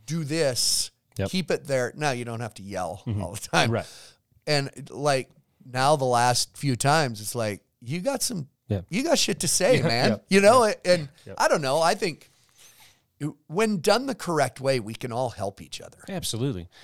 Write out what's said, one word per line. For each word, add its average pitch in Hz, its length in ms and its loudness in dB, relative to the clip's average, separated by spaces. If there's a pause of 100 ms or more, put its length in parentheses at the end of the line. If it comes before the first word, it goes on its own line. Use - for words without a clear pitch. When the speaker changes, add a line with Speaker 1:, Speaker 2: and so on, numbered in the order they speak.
Speaker 1:
"Do 165 180 -4
this, 131 640 0 (260)
Speaker 2:
Yep. 98 140 -2
Speaker 1:
keep 185 200 -2
it 156 160 -2
there." 127 300 0
Now 147 140 0
you 120 140 -4
don't 117 160 -6
have 113 140 -8
to - 80 -16
yell 90 440 -6
Speaker 2:
Mm-hmm. 104 160 -2
Speaker 1:
all 87 100 -6
the - 80 -10
time. 147 300 0
Speaker 2:
Right. 113 160 -2 (600)
Speaker 1:
And, 139 440 -2
like, 131 400 -2 (340)
now 131 320 2
the 135 80 -2
last 123 520 2
few 135 200 0
times, 139 440 2
it's 107 140 -8
like, 107 280 -4 (180)
you 139 200 -6
got 262 220 -2
some, 175 260 -4 (200)
Speaker 2:
Yeah. 98 220 -2
Speaker 1:
you 202 120 -2
got 311 160 2
shit - 220 0
to 170 80 -2
say, 180 280 4
Speaker 2:
<laughs> - 40 4
Yeah, 165 80 0
Speaker 1:
man. 123 220 2
Speaker 2:
yeah, 104 60 0 (120)
Speaker 1:
You 190 140 6
know, 233 240 8
Speaker 2:
yeah. 202 80 0 (100)
Speaker 1:
and 175 240 2 (180)
Speaker 2:
Yeah. 98 120 -14
Speaker 1:
I 311 100 4
don't 214 140 2
know. 139 180 2
I 175 140 4
think 190 360 -6 (1200)
when 208 320 0
done 214 260 2
the 254 80 -4
correct 147 460 -2
way, 135 180 2
we 110 160 -8
can 123 160 -10
all 120 200 -2
help 101 300 -8
each - 200 -12
other. - 180 -18 (100)
Speaker 2:
Absolutely. 117 600 -4 (160)